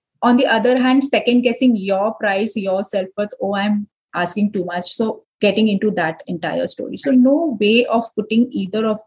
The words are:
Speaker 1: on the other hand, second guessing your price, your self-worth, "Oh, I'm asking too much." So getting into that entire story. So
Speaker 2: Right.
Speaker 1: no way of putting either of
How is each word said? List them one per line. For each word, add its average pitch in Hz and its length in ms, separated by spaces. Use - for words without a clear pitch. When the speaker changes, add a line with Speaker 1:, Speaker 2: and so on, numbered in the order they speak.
Speaker 1:
on 240 140
the 285 100
other 240 340
hand, 254 220
second 247 400
guessing 247 340
your 196 380
price, 208 420
your 190 280
self-worth, 208 460
"Oh, 196 160
I'm 208 320
asking 202 380
too 185 120
much." 180 280
So - 320
getting 214 280
into 208 240
that 160 340
entire 170 420
story. - 300
So 277 120
Speaker 2:
Right. 262 80
Speaker 1:
no 277 420
way 220 260
of 226 180
putting 226 380
either 202 340
of 214 200